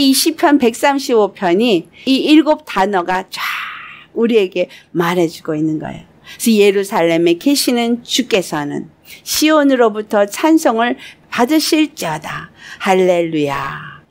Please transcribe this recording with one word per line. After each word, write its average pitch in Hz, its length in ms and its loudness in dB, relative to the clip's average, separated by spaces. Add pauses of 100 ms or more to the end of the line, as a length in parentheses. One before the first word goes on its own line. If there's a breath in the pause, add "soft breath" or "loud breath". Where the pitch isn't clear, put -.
이 269 120 4
시편 302 460 2
백삼십오 247 760 0
편이 190 560 0 (160 loud breath)
이 262 120 2
일곱 294 500 2
단어가 190 640 -2
쫙 - 100 -12 (720 loud breath)
우리에게 208 560 0 (220 loud breath)
말해주고 170 640 -2
있는 156 240 -2
거예요. 147 240 -12 (320 loud breath)
그래서 - 160 -2
"예루살렘에 196 840 2
계시는 240 680 0
주께서는 160 880 -4 (320 loud breath)
시온으로부터 240 1040 2
찬송을 269 680 0 (340 loud breath)
받으실지어다. 240 1200 -2 (300 loud breath)
할렐루야." 156 1300 -2